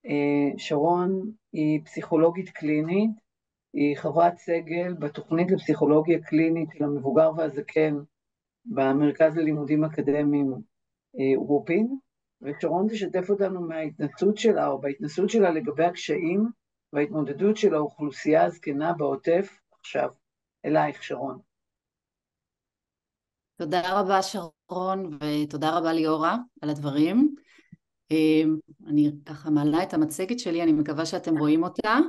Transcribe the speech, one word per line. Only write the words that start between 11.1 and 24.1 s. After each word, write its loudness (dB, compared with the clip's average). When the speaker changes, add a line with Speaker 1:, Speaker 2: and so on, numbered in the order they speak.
Speaker 1:
אה, 2
רופין, 0
ושרון -2
תשתף -4
אותנו 0
מההתנסות -2
שלה, 2
או -4
בהתנסות -2
שלה 4
לגבי -2
הקשיים 0
וההתמודדות 0
של 2
האוכלוסייה 0
הזקנה -4
בעוטף -2
עכשיו. -4
אלייך, 0
שרון. -8
Speaker 2:
תודה 0
רבה, 2